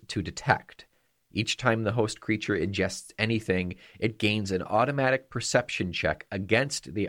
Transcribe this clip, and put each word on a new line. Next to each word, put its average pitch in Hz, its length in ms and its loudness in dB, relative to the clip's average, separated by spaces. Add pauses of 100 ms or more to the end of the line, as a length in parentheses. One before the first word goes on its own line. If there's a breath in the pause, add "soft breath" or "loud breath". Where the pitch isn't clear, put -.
to 101 160 -2
detect. - 640 -2 (440)
Each 107 260 -2
time 113 260 2
the 101 80 2
host 110 300 0
creature 104 360 0
ingests 92 600 -2
anything, 95 560 0 (240 loud breath)
it 110 180 -2
gains 107 340 2
an 90 120 0
automatic 131 640 2
perception 117 640 0
check - 380 -2
against 110 640 -2
the 101 140 -2